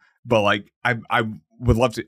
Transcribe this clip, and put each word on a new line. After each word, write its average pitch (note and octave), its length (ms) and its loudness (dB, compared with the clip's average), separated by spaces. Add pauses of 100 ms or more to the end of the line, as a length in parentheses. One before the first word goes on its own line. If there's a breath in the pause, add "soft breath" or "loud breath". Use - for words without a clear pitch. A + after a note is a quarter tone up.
(260)
but, A2+ 160 2
like, G2+ 300 0 (120)
I, A#2+ 120 0 (140)
I A#2+ 120 0 (380)
would A#2+ 160 2
love A#2 180 0
to, A#2 140 -8